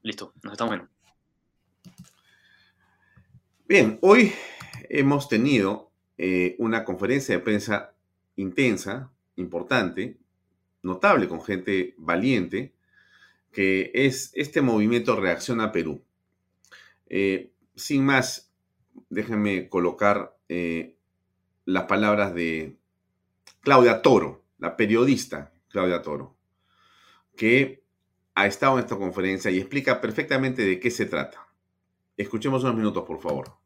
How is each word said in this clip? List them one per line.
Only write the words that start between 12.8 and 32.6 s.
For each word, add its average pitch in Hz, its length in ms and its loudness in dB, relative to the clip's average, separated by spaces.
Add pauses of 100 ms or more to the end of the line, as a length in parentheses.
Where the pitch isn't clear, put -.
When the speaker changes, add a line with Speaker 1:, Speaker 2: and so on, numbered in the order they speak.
Speaker 2:
que 95 440 0
es 135 400 0
este 147 280 -2
movimiento 117 540 2
Reacciona 101 560 -2
Perú. 80 280 -4 (1040)
Eh, 95 460 -2 (220)
sin 139 280 -2
más, 135 480 0 (600)
déjenme 104 580 -2
colocar, 92 680 0 (100)
eh, 85 480 -6 (720)
las 92 180 0
palabras 104 500 2
de 80 440 -4 (840)
Claudia 127 400 6
Toro, 90 420 2 (160)
la 78 180 -8
periodista 110 760 0 (160)
Claudia 90 320 -2
Toro, - 340 -12 (1000)
que 123 460 2 (520)
ha 98 120 2
estado 135 320 2
en 117 60 -2
esta 107 120 -8
conferencia 95 540 -4
y 92 80 0
explica 135 420 -2
perfectamente 127 600 -2
de 92 180 0
qué 120 100 0
se 113 140 -4
trata. - 420 -8 (720)
Escuchemos 120 480 -4